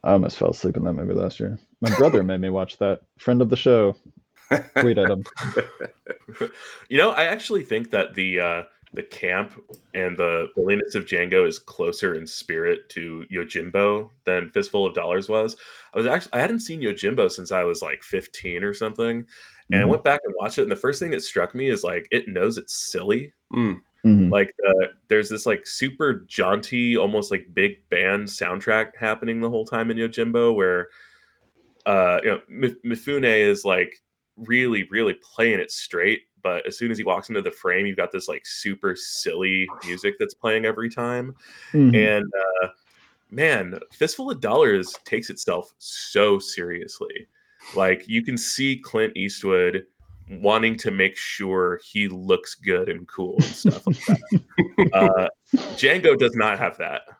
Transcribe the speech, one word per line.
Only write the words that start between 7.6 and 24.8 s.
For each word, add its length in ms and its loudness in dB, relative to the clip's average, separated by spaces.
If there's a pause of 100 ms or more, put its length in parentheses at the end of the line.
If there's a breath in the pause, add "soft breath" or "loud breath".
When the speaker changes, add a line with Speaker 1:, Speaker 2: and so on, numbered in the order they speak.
Speaker 3:
think 280 -4
that 220 0
the, 260 -2
uh, 240 -2 (300)
the 100 -8
camp 500 -4 (400)
and 240 -4
the 380 0
silliness 400 0
of 100 -4
Django 420 2
is 120 -4
closer 560 -4
in 120 -10
spirit 640 -4
to 420 -12
Yojimbo 760 -2 (160)
than 240 -2
Fistful 360 0
of 80 -2
Dollars 360 -2
was. 260 0 (380 loud breath)
I 40 -2
was 100 0
actu-, 260 -2
I 60 0
hadn't 200 0
seen 220 -10
Yojimbo 500 0
since 200 -10
I 120 0
was, 180 -2
like, 220 -8
fifteen 600 -8
or 100 -4
something, 520 -4 (460 soft breath)
and 40 2
I 80 4
Speaker 1:
Mm-hmm. 60 4
Speaker 3:
went 140 2
back 220 2
and 120 -6
watched 200 -6
it, 60 2
and 80 0
the 40 0
first 240 -4
thing 120 -4
that 120 -4
struck 320 -2
me 140 -2
is, 140 -2
like, 280 -4
it 160 -2
knows 300 0
it's 180 -12
silly. 580 -4 (200)
Speaker 2:
Mm. 260 0 (260)
Speaker 1:
Mm-hmm. 240 8
Speaker 3:
Like, 240 2 (140)
uh, 200 4 (200)